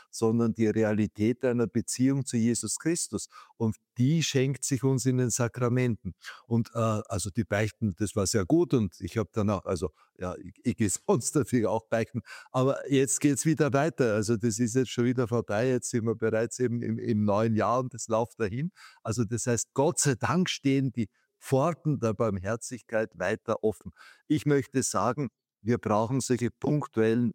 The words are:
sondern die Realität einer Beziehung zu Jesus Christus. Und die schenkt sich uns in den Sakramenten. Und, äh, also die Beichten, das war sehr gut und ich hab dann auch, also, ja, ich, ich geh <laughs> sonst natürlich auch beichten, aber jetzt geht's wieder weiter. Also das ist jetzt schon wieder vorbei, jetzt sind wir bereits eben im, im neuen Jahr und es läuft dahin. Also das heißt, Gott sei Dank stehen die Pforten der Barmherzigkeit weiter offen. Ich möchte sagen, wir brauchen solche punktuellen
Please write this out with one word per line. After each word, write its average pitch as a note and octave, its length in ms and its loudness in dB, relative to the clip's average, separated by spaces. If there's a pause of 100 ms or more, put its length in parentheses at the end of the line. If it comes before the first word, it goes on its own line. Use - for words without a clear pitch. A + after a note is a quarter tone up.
sondern A#2 440 2
die A2+ 140 2
Realität G#2+ 760 2
einer A#2+ 240 2
Beziehung C3 580 0
zu - 120 -4
Jesus A2+ 420 0
Christus. - 480 -4 (300)
Und A2+ 180 -2 (220)
die D3 260 2
schenkt C3+ 400 0
sich C3+ 220 -2
uns C3+ 200 0
in B2+ 120 2
den B2+ 120 2
Sakramenten. B2 880 -2 (300)
Und, A#2 280 0
äh, A2 360 0
also G#2 220 -4
die A2+ 120 -2
Beichten, G#2 540 0
das - 180 -2
war G2 120 2
sehr G2+ 180 0
gut E3+ 280 2
und A2 280 0
ich F#2+ 160 -8
hab G#2+ 160 -2
dann G#2 160 0
auch, G2 160 -2
also, F2+ 260 -2 (260)
ja, F2+ 200 -6
ich, F2+ 160 -16 (100)
ich A#2+ 140 -2
geh A2 100 2 (100)
<laughs> - 80 -20
sonst E3 300 0
natürlich B2 320 0
auch G#2+ 220 -2
beichten, A2+ 320 -2 (300)
aber C3 380 -2
jetzt C3+ 300 2
geht's C#3+ 260 2
wieder D3+ 280 2
weiter. C#3 420 2
Also A2 220 0
das G#2 200 0
ist A2+ 160 0
jetzt B2+ 180 0
schon A#2+ 120 0
wieder B2 240 0
vorbei, A2+ 400 0
jetzt B2+ 220 -2
sind A2+ 160 -2
wir A2+ 100 0
bereits A2+ 460 0
eben A#2+ 200 0
im, A2+ 160 -2
im G#2+ 280 0
neuen G#2+ 320 2
Jahr A2 240 2
und B2+ 120 -6
es - 140 -12
läuft A2+ 320 -2
dahin. A#2 320 -2 (320)
Also A2+ 220 -2
das A2+ 220 -4
heißt, A#2+ 260 -2
Gott D3 260 2
sei C3+ 160 2
Dank E3 340 0
stehen C3+ 440 0
die A2+ 160 -4 (300)
Pforten D3 600 0
der A2 160 0
Barmherzigkeit A2 960 -4
weiter G2 500 -2
offen. - 280 -2 (360)
Ich D3+ 200 0
möchte C#3 340 2
sagen, A2+ 480 0 (320)
wir A2+ 160 2
brauchen A2 420 2
solche A#2+ 300 0
punktuellen A#2 840 0